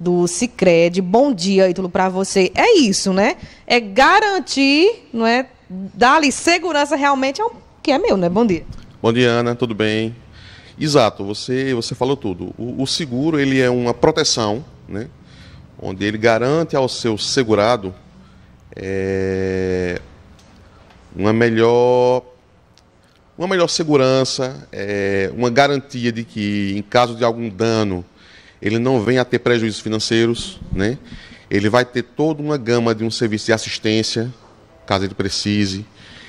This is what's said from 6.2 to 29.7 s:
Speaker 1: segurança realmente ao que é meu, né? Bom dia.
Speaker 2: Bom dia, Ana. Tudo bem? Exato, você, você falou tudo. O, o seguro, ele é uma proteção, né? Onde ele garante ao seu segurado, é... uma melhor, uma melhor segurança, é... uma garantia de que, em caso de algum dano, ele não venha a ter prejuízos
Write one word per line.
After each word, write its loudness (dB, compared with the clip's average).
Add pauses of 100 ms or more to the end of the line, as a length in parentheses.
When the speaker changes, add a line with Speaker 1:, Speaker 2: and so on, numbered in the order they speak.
Speaker 1:
segurança 0
realmente 0
ao -2 (300)
que 0
é 2
meu, 2
né? 0
Bom 2
dia. 0 (360)
Speaker 2:
Bom 2
dia, 4
Ana. 0
Tudo -4
bem? -2 (640)
Exato, 2
você, -4
você -4
falou 0
tudo. -8
O, -6
o -2
seguro, -2
ele 2
é 2
uma 0
proteção, 0 (240)
né? -10 (720)
Onde -8
ele -2
garante 0
ao 2
seu -4
segurado, 0 (800)
é... -2 (1120)
uma 0
melhor, 2 (1160)
uma -4
melhor 2
segurança, 0
é... -2
uma 0
garantia 0
de -8
que, -4
em -4
caso 2
de -2
algum -2
dano, -2 (560)
ele -2
não 2
venha 2
a -2
ter -2
prejuízos 0